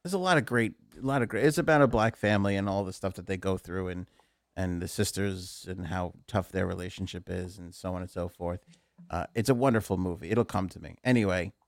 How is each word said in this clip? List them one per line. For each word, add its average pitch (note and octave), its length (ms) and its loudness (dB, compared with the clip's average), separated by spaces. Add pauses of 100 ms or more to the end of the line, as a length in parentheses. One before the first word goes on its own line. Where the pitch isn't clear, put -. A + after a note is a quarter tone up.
There's F3+ 100 -6
a G3 40 2
lot F3+ 200 6
of A#2+ 80 4
great, A#2 280 2 (280)
a B2 40 -6
lot C3+ 160 2
of A#2 80 0
great. A2 160 2
It's D3+ 120 4
about D#3 240 6
a C3+ 60 8
black A2 280 4
family G2+ 400 2
and G2 140 0
all G2 140 0
the F#2 100 -8
stuff F#2+ 220 -4
that F2+ 120 -12
they F#2+ 100 -2
go F#2+ 200 0
through, F#2 320 -6
and, F2+ 180 -8 (480)
and F2+ 260 0
the F2+ 60 -4
sisters F#2+ 840 -4
and F#2 180 -8
how F2+ 260 -4 (140)
tough G2 240 -2
their F#2 160 0
relationship F#2 640 -8
is, F2+ 280 -8
and F2 160 -16
so F#2 200 -8
on F2+ 80 -6
and F2+ 80 -10
so F2+ 180 -6
forth. F2 320 -6 (500)
Uh, E2+ 160 -4 (100)
it's A2+ 140 0
a C3 60 6
wonderful A#2 420 2
movie. F2+ 320 -4
It'll A2 160 2
come F#2+ 240 -2
to - 100 -16
me. E2 240 -16
Anyway, G2+ 500 2 (140)